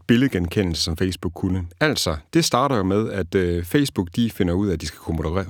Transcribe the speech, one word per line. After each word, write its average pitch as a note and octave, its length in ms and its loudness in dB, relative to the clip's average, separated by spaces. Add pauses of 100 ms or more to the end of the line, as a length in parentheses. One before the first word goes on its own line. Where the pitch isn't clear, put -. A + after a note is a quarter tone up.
billedgenkendelse, F#2+ 760 2
som D#2+ 140 -2
Facebook F#2 380 -2
kunne. F#2 320 -2 (140)
Altså, B2+ 360 0 (180)
det E3 100 4
starter C3+ 320 2
jo G2 60 2
med, G#2 280 2
at, F#2 240 -4
øh, F2 300 2
Facebook, A2+ 520 0
de A#2 140 2
finder F2 240 0
ud G2+ 140 2
af, F#2 40 0
at D#2+ 80 -4
de D#2 60 -8
skal - 120 -10
kunne E2 180 -6
moderere, F2+ 340 -2